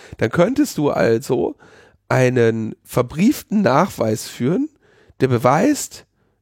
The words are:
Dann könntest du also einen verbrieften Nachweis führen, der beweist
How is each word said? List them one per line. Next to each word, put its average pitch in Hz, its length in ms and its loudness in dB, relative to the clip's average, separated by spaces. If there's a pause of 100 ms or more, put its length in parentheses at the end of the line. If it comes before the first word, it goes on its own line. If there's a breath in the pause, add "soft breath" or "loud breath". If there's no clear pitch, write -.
(180 loud breath)
Dann 113 120 0
könntest 240 480 0
du 147 120 0
also - 680 0 (540 soft breath)
einen 120 720 2
verbrieften 185 800 0
Nachweis 123 680 0
führen, 185 400 -2 (540 soft breath)
der 135 80 2
beweist 139 760 0 (380)